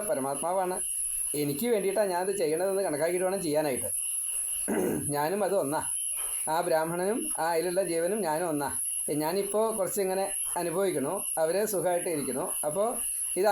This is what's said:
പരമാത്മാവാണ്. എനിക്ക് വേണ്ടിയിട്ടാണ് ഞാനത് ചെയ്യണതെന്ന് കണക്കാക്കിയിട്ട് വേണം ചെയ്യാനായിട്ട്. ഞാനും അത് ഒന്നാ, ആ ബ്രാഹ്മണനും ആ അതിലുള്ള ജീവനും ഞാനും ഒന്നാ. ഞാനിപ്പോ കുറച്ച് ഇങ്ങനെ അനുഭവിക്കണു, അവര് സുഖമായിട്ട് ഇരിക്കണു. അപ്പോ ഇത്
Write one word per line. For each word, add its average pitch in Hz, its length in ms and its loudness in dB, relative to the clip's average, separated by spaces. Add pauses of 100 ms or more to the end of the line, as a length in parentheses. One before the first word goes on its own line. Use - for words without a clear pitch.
പരമാത്മാവാണ്. 160 680 0 (640)
എനിക്ക് 147 260 0
വേണ്ടിയിട്ടാണ് 202 460 2
ഞാനത് 185 280 0
ചെയ്യണതെന്ന് 185 460 2
കണക്കാക്കിയിട്ട് 175 400 2
വേണം 190 180 0
ചെയ്യാനായിട്ട്. 143 440 0 (1300)
ഞാനും 170 280 0
അത് 185 200 2
ഒന്നാ, 143 180 0 (720)
ആ - 80 2
ബ്രാഹ്മണനും 170 580 2 (200)
ആ 160 120 2
അതിലുള്ള 175 320 2
ജീവനും 170 380 0
ഞാനും 165 320 0
ഒന്നാ. 143 160 0 (540)
ഞാനിപ്പോ 196 380 0 (160)
കുറച്ച് 190 240 0
ഇങ്ങനെ 190 240 2 (320)
അനുഭവിക്കണു, 170 560 0 (240)
അവര് 165 280 2
സുഖമായിട്ട് 175 440 0
ഇരിക്കണു. 143 360 -2 (200)
അപ്പോ 170 200 2 (540)
ഇത് 196 120 6